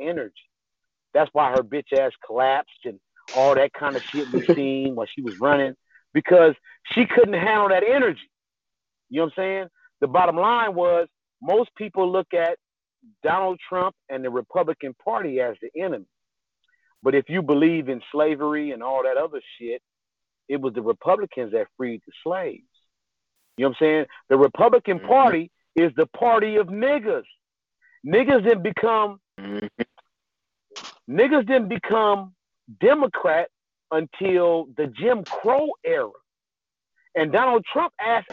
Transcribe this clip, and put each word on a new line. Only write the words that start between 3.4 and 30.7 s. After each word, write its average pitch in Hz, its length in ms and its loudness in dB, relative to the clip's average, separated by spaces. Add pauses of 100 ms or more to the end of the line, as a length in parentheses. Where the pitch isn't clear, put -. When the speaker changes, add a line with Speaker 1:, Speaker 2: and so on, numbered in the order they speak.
Speaker 1:
that 135 180 2
kind 143 220 -6
of 123 80 -4
shit 143 280 -6
we 175 180 0
Speaker 2:
<laughs> 165 60 6
Speaker 1:
seen 135 400 -4
while 113 180 -6
she 139 80 -12
was 113 180 -8
running, 139 360 0 (380)
because 160 420 6 (380)
she 233 120 2
couldn't 214 300 4
handle 202 340 0
that 190 180 2
energy. 247 320 2 (880)
You 127 100 -6
know 165 60 2
what 151 120 -8
I'm 190 60 -4
saying? 190 240 -6 (340)
The 143 60 0
bottom 170 280 2
line 214 400 0
was, 170 320 0 (340)
most 185 360 0
people 190 340 -2
look 185 220 -2
at 170 240 -2 (680)
Donald 180 360 -2 (100)
Trump 185 260 -4 (140)
and 131 160 -10
the 127 40 -4
Republican 135 720 -4
Party 190 360 -4
as 120 220 -2
the 117 80 -14 (120)
enemy. 139 240 -6 (960)
But 135 120 2
if 139 140 0
you 180 140 -4
believe 151 460 2
in 123 120 -8 (100)
slavery 151 600 -2
and 113 120 -12
all 131 200 -2
that 131 140 0
other 151 240 -6 (180)
shit, 117 220 -10 (680)
it 139 100 -4
was 131 140 -6
the 117 80 -6
Republicans 127 720 -2
that 110 140 -2 (100)
freed 120 280 -8
the - 60 -20 (120)
slaves. 170 400 -8 (920)
You 123 80 -2
know 135 40 2
what 123 120 -8
I'm 156 40 4
saying? 156 200 2 (240)
The 135 80 4
Republican 190 640 2
Speaker 3:
Mm-hmm. - 80 -14
Speaker 1:
Party 214 440 2 (240)
is 165 200 2
the 160 120 2
party 220 480 0
of 208 120 2
niggas. 214 560 -2 (840)
Niggas 226 380 4
didn't 208 200 2
become, 214 560 -2 (200)
Speaker 3:
Mm-hmm. 202 280 -10 (1400)